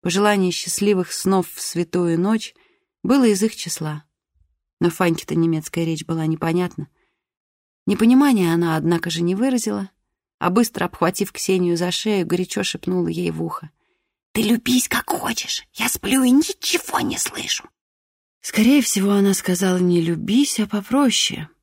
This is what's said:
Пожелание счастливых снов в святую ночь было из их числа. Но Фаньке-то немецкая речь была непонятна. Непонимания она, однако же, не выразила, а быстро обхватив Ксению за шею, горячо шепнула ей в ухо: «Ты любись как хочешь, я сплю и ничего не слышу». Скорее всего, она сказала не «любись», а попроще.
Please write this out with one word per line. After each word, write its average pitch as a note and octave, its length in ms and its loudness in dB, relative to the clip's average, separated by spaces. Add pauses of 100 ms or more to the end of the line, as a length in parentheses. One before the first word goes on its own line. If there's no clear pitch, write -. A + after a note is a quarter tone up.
Пожелание F#3+ 520 2
счастливых F#3+ 600 -2
снов F#3 400 0
в - 80 -16
святую E3+ 600 -2
ночь G#3+ 340 -2 (480)
было C4 240 4
из G3+ 160 4
их A3 140 -2
числа. D3+ 480 -8 (760)
Но E3+ 100 2
Фаньке-то E3 440 -2
немецкая E3 500 0
речь D#3+ 200 -4
была D#3+ 220 -4
непонятна. E3 640 -2 (960)
Непонимания A3+ 680 4
она, E3+ 240 2
однако E3 340 0
же, D#3+ 120 -4
не F3 120 0
выразила, G#3+ 560 -2 (480)
а F3 120 0
быстро A3+ 360 0
обхватив - 460 -2
Ксению F3+ 440 0
за F3+ 140 -2
шею, G3 360 -2
горячо F3+ 360 -2
шепнула F3+ 460 -2
ей E3+ 220 -4
в D#3+ 120 -6
ухо: E3 280 -8 (640)
«Ты A3 100 -4
любись A#3+ 460 0
как - 200 -6
хочешь, - 680 -6
я A#3 140 -4
сплю B3+ 360 0
и B3 60 4
ничего - 680 0
не - 180 -4
слышу». - 500 -6 (720)
Скорее B3+ 420 4
всего, G3+ 300 0
она G3 220 4
сказала F#3 420 0
не F3 240 4
«любись», F#3 580 0
а G#3+ 80 0
попроще. A3 840 0 (140)